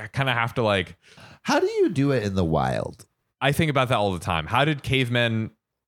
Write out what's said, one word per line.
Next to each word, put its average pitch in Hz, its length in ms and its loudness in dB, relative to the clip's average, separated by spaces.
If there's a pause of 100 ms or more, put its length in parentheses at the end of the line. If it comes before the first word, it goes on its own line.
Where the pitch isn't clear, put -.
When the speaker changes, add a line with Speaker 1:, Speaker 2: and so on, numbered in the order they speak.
(120)
Speaker 1:
kinda 135 200 -2
have 117 220 -2
to, 127 80 0
like 98 320 0 (480)
Speaker 2:
How 285 160 2
do 370 80 2
you 415 220 2
do 139 240 0
it 123 100 0
in 101 120 -2
the 95 100 2
wild? 65 600 -2 (340)
Speaker 1:
I 135 120 2
think 160 180 0
about 131 180 0
that 123 80 0
all 104 160 0
the 87 60 -2
time. 80 280 -2
How 120 200 2
did 151 160 -2
cavemen 120 680 0 (380)